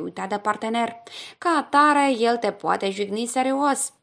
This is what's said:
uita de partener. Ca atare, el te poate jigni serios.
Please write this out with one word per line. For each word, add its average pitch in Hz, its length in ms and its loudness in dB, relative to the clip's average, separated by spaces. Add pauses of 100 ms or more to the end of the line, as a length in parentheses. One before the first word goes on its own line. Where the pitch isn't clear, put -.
uita 180 220 -8
de 202 120 -4
partener. 220 580 -2 (420)
Ca - 200 -2
atare, 285 640 4
el 233 180 4
te 214 140 0
poate 190 380 -2
jigni 202 360 -4
serios. 269 680 0 (120)